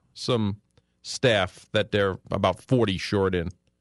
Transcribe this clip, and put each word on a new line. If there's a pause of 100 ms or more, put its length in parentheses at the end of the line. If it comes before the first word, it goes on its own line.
(140)
some (460)
staff
that
they're (140)
about
forty
short
in. (340)